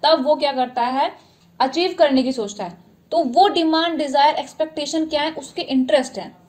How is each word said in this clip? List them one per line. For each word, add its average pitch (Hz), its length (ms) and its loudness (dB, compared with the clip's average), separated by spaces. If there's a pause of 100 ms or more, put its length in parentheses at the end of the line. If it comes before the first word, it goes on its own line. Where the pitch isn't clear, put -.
तब 302 220 2
वो 302 120 4
क्या 285 160 -2
करता 254 300 -2
है, 269 280 -2 (500)
Achieve 339 380 0
करने 277 240 4
की 262 100 -2
सोचता 208 320 -8
है। - 120 -12 (360)
तो 330 140 2
वो 294 220 4
demand, 330 500 0
desire, 285 360 2
expectation 311 720 -4
क्या 302 160 -4
है, 311 100 -4
उसके - 300 -12
interest 254 560 0
हैं। - 180 -12 (120)